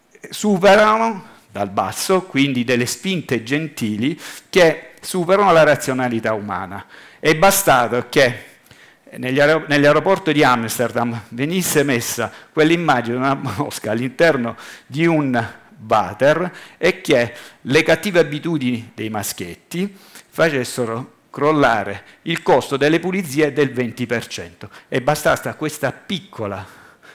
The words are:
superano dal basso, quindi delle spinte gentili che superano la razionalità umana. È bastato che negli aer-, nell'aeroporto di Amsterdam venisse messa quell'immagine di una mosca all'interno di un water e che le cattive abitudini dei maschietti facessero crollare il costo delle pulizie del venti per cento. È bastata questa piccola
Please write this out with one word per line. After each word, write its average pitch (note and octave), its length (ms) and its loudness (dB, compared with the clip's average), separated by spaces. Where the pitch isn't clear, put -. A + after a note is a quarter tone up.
superano G#3+ 1000 2
dal G#2 180 -4
basso, G#2+ 540 -2
quindi C3+ 400 0
delle A#2+ 220 0
spinte C#3 580 -4
gentili C3+ 760 -4
che E3+ 420 2
superano F#3+ 500 2
la E3 120 8
razionalità B2+ 720 0
umana. G2 520 -8
È D#3 160 2
bastato C3 760 2
che A#2+ 360 2
negli B2+ 220 -2
aer-, D#3 280 4
nell'aeroporto D3+ 640 2
di D3 120 4
Amsterdam A#2 840 0
venisse D3+ 540 -2
messa A#2+ 480 -4
quell'immagine D#3 640 2
di B2+ 40 -4
una C#3 140 0
mosca A2 560 -6
all'interno B2 640 0
di D3+ 200 -2
un C3+ 440 0
water A2+ 680 0
e F3+ 240 0
che A#2+ 320 0
le D3+ 220 0
cattive E3+ 360 0
abitudini C#3 760 -2
dei A2 160 -8
maschietti G#2+ 840 -8
facessero B2+ 880 -4
crollare A#2 720 0
il E3 180 -6
costo - 360 2
delle D3+ 220 2
pulizie D#3 520 -2
del C3+ 200 0
venti A#2+ 340 -6
per A#2 220 -4
cento. F2 420 -16
È C3+ 140 -2
bastata C#3 540 0
questa D3 360 -6
piccola - 880 -10